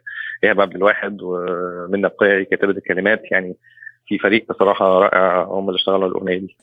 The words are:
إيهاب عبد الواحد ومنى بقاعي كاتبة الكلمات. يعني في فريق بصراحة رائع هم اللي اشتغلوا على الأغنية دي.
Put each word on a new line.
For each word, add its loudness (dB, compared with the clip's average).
إيهاب 4
عبد 0
الواحد 0
ومنى -4
بقاعي 2
كاتبة 0
الكلمات. -2
يعني -2
في -4
فريق 2
بصراحة 4
رائع 4
هم -4
اللي -4
اشتغلوا 0
على 0
الأغنية -4
دي. -12